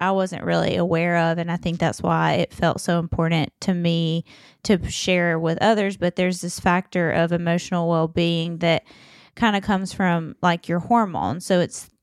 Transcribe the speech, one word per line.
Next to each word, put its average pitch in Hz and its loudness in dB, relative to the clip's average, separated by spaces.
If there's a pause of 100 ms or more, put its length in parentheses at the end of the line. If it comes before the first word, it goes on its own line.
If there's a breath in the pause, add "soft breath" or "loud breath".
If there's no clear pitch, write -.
I 185 0
wasn't 185 -2
really 170 0
aware 170 0 (120)
of, 165 -2
and 170 -4
I 175 -2
think 170 -4
that's - -2
why 165 2
it - 0
felt - 0
so 170 0
important 165 0
to 190 0
me 165 0 (380 loud breath)
to 196 2
share 175 0
with 165 0
others. 202 2
But 175 -2
there's 180 0
this 175 -6
factor 175 0
of 170 2
emotional 170 -2
well-being 170 0
that 165 0 (540 loud breath)
kinda 208 2
comes 190 -2
from, 170 -2
like, 170 0
your 175 0
hormones. 170 0
So 180 4
it's - -4 (140)